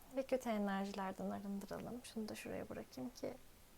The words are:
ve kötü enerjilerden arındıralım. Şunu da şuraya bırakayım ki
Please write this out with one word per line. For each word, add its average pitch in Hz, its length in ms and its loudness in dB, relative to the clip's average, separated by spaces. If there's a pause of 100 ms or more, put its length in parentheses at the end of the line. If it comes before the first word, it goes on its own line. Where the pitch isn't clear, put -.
(160)
ve 269 60 6
kötü 254 260 4
enerjilerden 196 840 4
arındıralım. 202 720 -2 (140)
Şunu 214 140 0
da 214 60 -2
şuraya - 340 -2
bırakayım 247 420 -4
ki - 200 -2 (480)